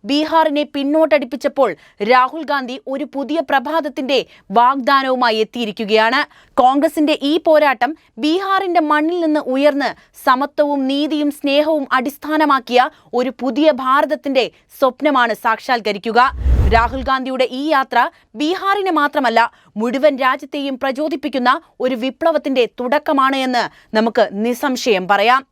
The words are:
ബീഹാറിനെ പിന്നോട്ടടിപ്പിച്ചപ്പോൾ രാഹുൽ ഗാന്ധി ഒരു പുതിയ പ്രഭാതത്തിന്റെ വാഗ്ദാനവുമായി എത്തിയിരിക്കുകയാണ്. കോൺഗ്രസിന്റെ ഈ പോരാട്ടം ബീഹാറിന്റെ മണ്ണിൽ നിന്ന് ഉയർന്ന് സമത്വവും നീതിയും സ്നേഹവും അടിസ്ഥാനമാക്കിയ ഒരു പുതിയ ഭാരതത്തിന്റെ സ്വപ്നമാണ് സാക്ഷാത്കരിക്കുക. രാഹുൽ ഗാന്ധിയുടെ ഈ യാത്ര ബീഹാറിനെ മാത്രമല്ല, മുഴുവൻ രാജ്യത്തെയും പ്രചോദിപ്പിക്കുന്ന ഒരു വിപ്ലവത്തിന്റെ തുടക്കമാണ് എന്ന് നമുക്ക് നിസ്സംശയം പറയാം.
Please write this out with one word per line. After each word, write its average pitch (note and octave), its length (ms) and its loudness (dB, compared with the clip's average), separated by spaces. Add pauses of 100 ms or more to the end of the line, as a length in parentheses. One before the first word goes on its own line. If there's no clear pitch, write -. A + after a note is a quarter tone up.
ബീഹാറിനെ D4+ 540 0 (120)
പിന്നോട്ടടിപ്പിച്ചപ്പോൾ C#4+ 920 0 (400)
രാഹുൽ B3+ 420 2
ഗാന്ധി B3+ 240 -6 (180)
ഒരു C#4 120 -6 (100)
പുതിയ C#4 240 -4 (100)
പ്രഭാതത്തിന്റെ C#4+ 720 -2 (380)
വാഗ്ദാനവുമായി B3+ 880 2
എത്തിയിരിക്കുകയാണ്. A3 760 0 (420)
കോൺഗ്രസിന്റെ D4 540 2 (160)
ഈ - 20 0 (120)
പോരാട്ടം D4 460 2 (320)
ബീഹാറിന്റെ F#4 680 0
മണ്ണിൽ D#4 320 0
നിന്ന് D4+ 180 0 (140)
ഉയർന്ന് C#4 340 0 (360)
സമത്വവും C#4+ 560 0 (100)
നീതിയും D4 480 -2
സ്നേഹവും C#4+ 480 0 (100)
അടിസ്ഥാനമാക്കിയ C4+ 920 0 (300)
ഒരു B3+ 220 -2
പുതിയ C4+ 260 0 (160)
ഭാരതത്തിന്റെ C4+ 600 0 (320)
സ്വപ്നമാണ് B3+ 680 0
സാക്ഷാത്കരിക്കുക. A3+ 880 0 (460)
രാഹുൽ A#3+ 340 0
ഗാന്ധിയുടെ C4 380 -2 (120)
ഈ C#4+ 40 -6 (120)
യാത്ര B3+ 240 0 (440)
ബീഹാറിനെ F#4+ 580 -2
മാത്രമല്ല, C4+ 400 0 (400)
മുഴുവൻ C4 420 0
രാജ്യത്തെയും C#4 600 -4
പ്രചോദിപ്പിക്കുന്ന C4+ 680 -2 (340)
ഒരു B3+ 200 -2
വിപ്ലവത്തിന്റെ C#4+ 600 0 (140)
തുടക്കമാണ് C4+ 580 0 (120)
എന്ന് A#3+ 160 0 (340)
നമുക്ക് A3+ 260 2 (200)
നിസ്സംശയം A#3+ 680 -2
പറയാം. A#3+ 380 2